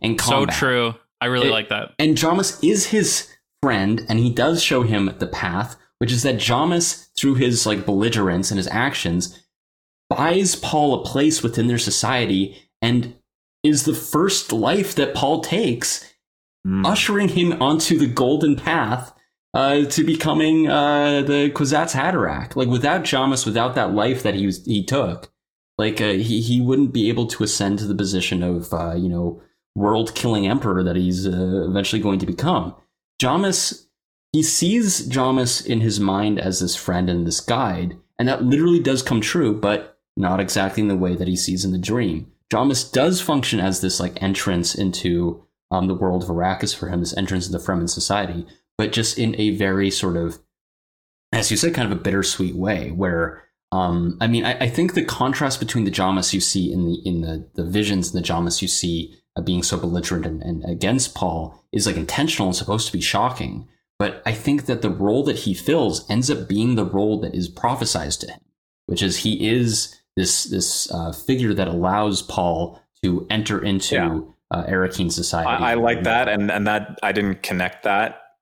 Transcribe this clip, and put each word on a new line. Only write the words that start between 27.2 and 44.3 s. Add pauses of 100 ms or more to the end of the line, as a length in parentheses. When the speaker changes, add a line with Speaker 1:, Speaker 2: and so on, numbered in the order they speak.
Speaker 1:
to
ascend
to
the
position
of,
uh,
you
know, (340)
world-killing
emperor
that
he's,
uh,
eventually
going
to
become. (460)
Jamis, (460)
he
sees
Jamis
in
his
mind
as
this
friend
and
this
guide, (220)
and
that
literally
does
come
true,
but (180)
not
exactly
in
the
way
that
he
sees
in
the
dream. (260)
Jamis
does
function
as
this,
like,
entrance